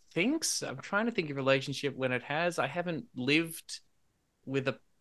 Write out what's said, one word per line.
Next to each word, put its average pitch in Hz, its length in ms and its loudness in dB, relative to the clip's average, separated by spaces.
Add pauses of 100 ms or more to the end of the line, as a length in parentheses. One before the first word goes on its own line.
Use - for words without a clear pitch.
(160)
think 269 280 2
so. - 260 -2
I'm 123 80 -8
trying 202 280 0
to 240 60 0
think 175 180 0
of 139 80 -6
a - 20 -2
relationship 135 560 2
when 131 160 0
it 123 120 0
has. 170 340 0
I 135 80 2
haven't 170 400 -4 (100)
lived 156 680 0 (680)
with 135 200 -2
a 131 120 -2 (220)